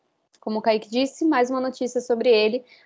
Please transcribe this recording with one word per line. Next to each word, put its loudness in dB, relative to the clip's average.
Como -6
o -4
Kaique 0
disse, -2
mais 2
uma -4
notícia -4
sobre 0
ele, 2